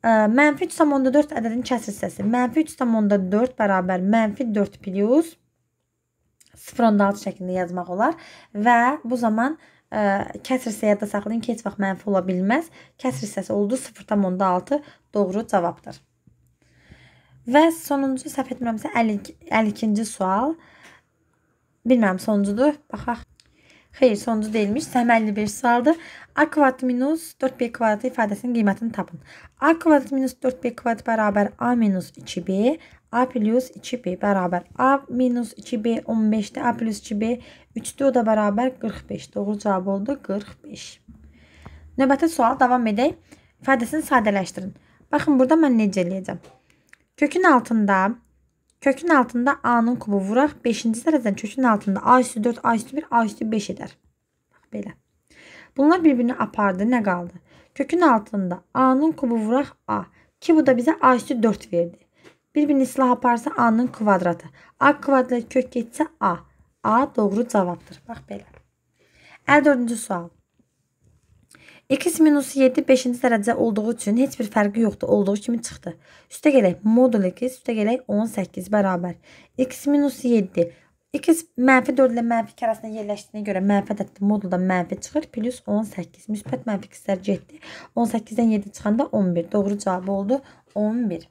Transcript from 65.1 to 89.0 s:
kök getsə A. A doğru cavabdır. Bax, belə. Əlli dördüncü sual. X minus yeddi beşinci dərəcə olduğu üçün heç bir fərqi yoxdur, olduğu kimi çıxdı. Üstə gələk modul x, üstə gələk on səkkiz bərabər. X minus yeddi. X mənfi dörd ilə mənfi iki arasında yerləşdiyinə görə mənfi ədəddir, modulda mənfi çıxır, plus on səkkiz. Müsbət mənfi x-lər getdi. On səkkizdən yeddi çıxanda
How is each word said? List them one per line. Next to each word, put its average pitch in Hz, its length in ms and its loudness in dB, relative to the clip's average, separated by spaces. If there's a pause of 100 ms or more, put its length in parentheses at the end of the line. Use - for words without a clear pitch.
kök 254 260 0
getsə 247 300 -4 (140)
A. 180 160 0 (480)
A 226 320 0
doğru 214 320 0
cavabdır. 180 600 -4
Bax, 226 100 -14 (100)
belə. 202 180 -16 (1000)
Əlli 285 180 6
dördüncü 247 320 2
sual. 175 320 -8 (1600)
X 330 300 -2
minus 294 360 4
yeddi 262 320 4
beşinci 254 320 2
dərəcə 233 400 2
olduğu 220 320 0
üçün 220 240 -2
heç 269 240 0
bir 220 80 -4
fərqi 208 320 0
yoxdur, 208 280 -2
olduğu 202 260 2
kimi 233 280 -4
çıxdı. - 300 -12 (400)
Üstə 302 220 2
gələk 190 260 4
modul 226 480 4
x, 240 300 -6
üstə 240 180 -6
gələk 226 320 -2
on 208 160 0
səkkiz 190 480 -8
bərabər. 180 460 0 (420)
X 254 320 -4
minus 285 320 0
yeddi. 185 460 0 (420)
X 330 300 0 (180)
mənfi 254 340 4
dörd 254 220 4
ilə 233 80 -2
mənfi 233 320 -4
iki - 80 -8
arasında 220 240 -4
yerləşdiyinə 208 560 -10
görə 190 160 -4
mənfi 196 340 0
ədəddir, - 300 -8
modulda 202 380 0
mənfi 185 420 -2
çıxır, - 300 -4
plus 240 320 -6
on 208 180 0
səkkiz. - 480 -12
Müsbət - 380 -8
mənfi 196 180 -6
x-lər - 400 -6
getdi. 202 320 -6 (340)
On 233 140 0
səkkizdən 220 480 0
yeddi 202 160 -6
çıxanda 220 400 -2